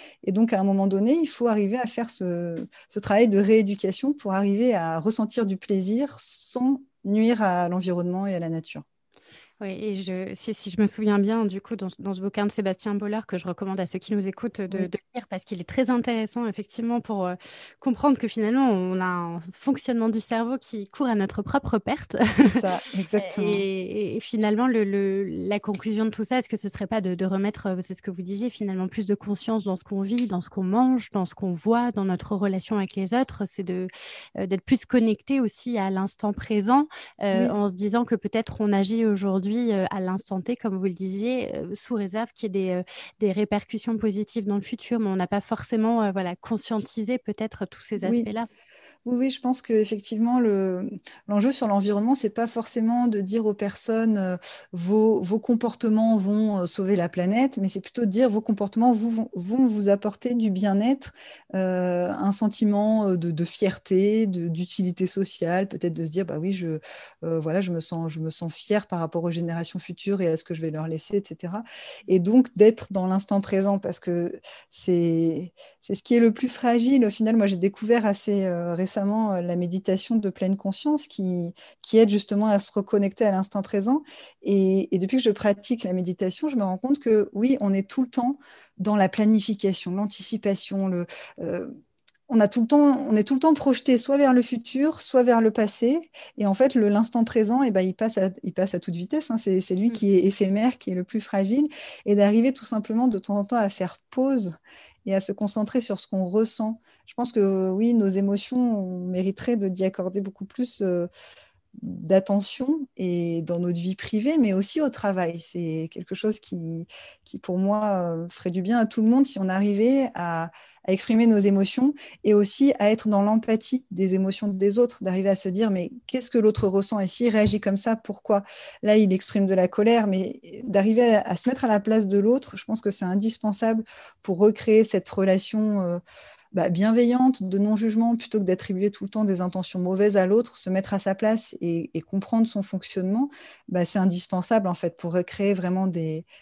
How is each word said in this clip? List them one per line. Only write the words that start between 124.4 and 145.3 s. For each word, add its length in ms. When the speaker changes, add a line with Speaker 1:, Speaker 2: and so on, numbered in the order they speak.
Speaker 1:
des 320
autres, 240
d'arriver 240
à 80
se 120
dire, « 240
Mais 200
qu'est-ce 220
que 80
l'autre 280
ressent ? 320
Et 80
s'il 240
réagit 300
comme 160
ça, 180
pourquoi ? » 480
Là, 140
il 160
exprime 340
de 80
la 140
colère, 400
mais 320
d'arriver 500
à, 60
à 160
se 120
mettre 160
à 40
la 100
place 300
de 100
l'autre, 380
je 80
pense 160
que 100
c'est 140
indispensable 800
pour 140
recréer 440
cette 260
relation, 720
euh, 160
bah, 160
bienveillante, 760
de 140
non-jugement, 580
plutôt 240
que 40
d'attribuer 460
tout 140
le 60
temps 120
des 180
intentions 380
mauvaises 380
à 100
l'autre, 300
se 120
mettre 260
à 40
sa 160
place 460
et, 340
et 60
comprendre 480
son 140
fonctionnement, 680
bah, 160
c'est 160
indispensable 640
en 80
fait 220
pour 160
recréer 420